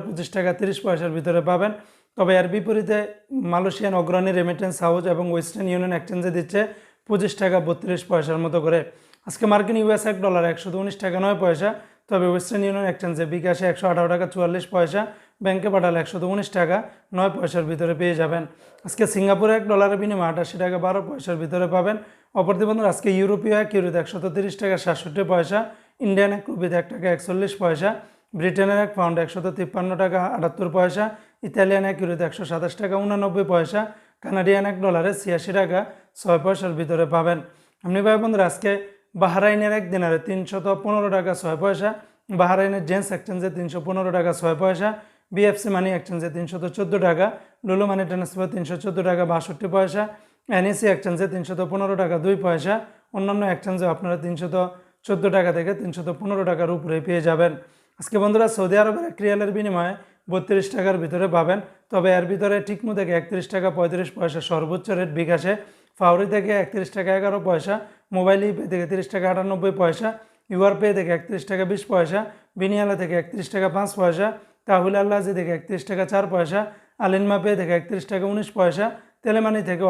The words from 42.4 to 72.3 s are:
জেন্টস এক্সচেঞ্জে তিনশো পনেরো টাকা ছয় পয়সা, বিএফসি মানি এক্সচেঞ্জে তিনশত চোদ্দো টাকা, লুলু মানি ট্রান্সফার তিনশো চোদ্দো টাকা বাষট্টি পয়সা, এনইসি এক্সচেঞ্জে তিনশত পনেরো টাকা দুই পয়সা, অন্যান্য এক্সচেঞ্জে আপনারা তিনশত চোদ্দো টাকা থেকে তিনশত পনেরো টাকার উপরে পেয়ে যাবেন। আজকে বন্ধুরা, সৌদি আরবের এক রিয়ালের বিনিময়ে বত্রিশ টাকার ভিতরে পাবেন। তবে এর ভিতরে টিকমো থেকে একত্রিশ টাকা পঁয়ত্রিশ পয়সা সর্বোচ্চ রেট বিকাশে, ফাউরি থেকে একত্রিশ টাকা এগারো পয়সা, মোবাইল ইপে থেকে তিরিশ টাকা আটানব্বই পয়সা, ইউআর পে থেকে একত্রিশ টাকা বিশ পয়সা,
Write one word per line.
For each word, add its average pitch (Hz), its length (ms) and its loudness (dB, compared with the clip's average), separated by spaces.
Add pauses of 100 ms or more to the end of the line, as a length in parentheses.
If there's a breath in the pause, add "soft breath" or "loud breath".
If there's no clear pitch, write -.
জেন্টস 196 220 -2
এক্সচেঞ্জে 180 460 -6
তিনশো 175 300 -6
পনেরো 185 300 -2
টাকা 170 160 2
ছয় 165 280 -2
পয়সা, 190 280 2 (420 loud breath)
বিএফসি 202 380 2
মানি 190 280 0
এক্সচেঞ্জে 170 380 -6
তিনশত 170 280 -6 (120)
চোদ্দো 202 220 -2 (100)
টাকা, 170 180 4 (420 loud breath)
লুলু 196 220 2
মানি 190 200 0
ট্রান্সফার 185 460 -4
তিনশো 175 280 -4
চোদ্দো 185 260 -4
টাকা 175 220 2
বাষট্টি 165 440 -4
পয়সা, 196 280 2 (460 loud breath)
এনইসি 196 380 2
এক্সচেঞ্জে 190 460 0
তিনশত 180 260 -6 (120)
পনেরো 196 300 0
টাকা 170 140 0 (100)
দুই 196 100 4 (100)
পয়সা, 170 280 2 (400 loud breath)
অন্যান্য 202 300 0 (100)
এক্সচেঞ্জে 185 400 -4
আপনারা 175 320 -4
তিনশত 175 300 -4 (480 loud breath)
চোদ্দো 190 320 0
টাকা 175 220 4
থেকে 170 140 0 (100)
তিনশত 175 260 -6 (100)
পনেরো 196 320 -2
টাকার 170 260 0
উপরে 160 260 -4
পেয়ে 170 200 -2
যাবেন। 165 300 4 (480 soft breath)
আজকে - 240 -6
বন্ধুরা, 220 320 6
সৌদি 190 220 2
আরবের 214 300 4
এক - 160 -12
রিয়ালের 202 300 2
বিনিময়ে 190 400 -2 (360 loud breath)
বত্রিশ 185 460 0
টাকার 190 220 2
ভিতরে 170 380 -2
পাবেন। 170 240 2 (300 loud breath)
তবে 190 280 2
এর 175 140 2
ভিতরে 202 240 0 (120)
টিকমো 208 280 -6
থেকে 180 180 -2
একত্রিশ 170 400 -2
টাকা 190 240 2
পঁয়ত্রিশ 175 400 0
পয়সা 170 240 -2
সর্বোচ্চ 165 480 -2
রেট 180 300 -2
বিকাশে, 170 340 2 (460 loud breath)
ফাউরি 180 340 6
থেকে 208 180 2 (100)
একত্রিশ 190 340 -4
টাকা 190 200 0
এগারো 202 320 0
পয়সা, 180 280 0 (400 loud breath)
মোবাইল 190 280 4
ইপে 208 280 -2
থেকে 175 200 -2
তিরিশ 185 220 -4
টাকা 185 160 -2
আটানব্বই 190 520 0
পয়সা, 175 280 2 (400 loud breath)
ইউআর 196 300 4
পে 208 80 2 (100)
থেকে 175 200 0
একত্রিশ 170 320 -6
টাকা 190 160 0
বিশ 202 160 -4 (100)
পয়সা, 175 280 2 (400 loud breath)